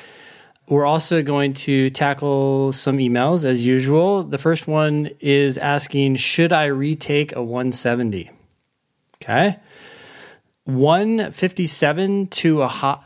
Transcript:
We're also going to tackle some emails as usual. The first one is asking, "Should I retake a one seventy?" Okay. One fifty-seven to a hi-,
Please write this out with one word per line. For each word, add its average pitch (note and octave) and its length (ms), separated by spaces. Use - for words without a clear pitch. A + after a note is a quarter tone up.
We're C#3+ 160
also D#3+ 360
going C#3+ 320
to C3+ 360
tackle C#3 840
some C3+ 260
emails C3 460
as B2+ 220
usual. D3+ 580
The C#3+ 140
first D#3+ 280
one D3+ 440
is C#3 380
asking, C#3+ 580
"Should E3 380
I D#3 120
retake D3 680
a B2+ 80
one B2 300
seventy?" A#2+ 580
Okay. E3+ 400
One E3+ 720
fifty-seven F#3 920
to D#3+ 340
a B2+ 60
hi-, C#3 380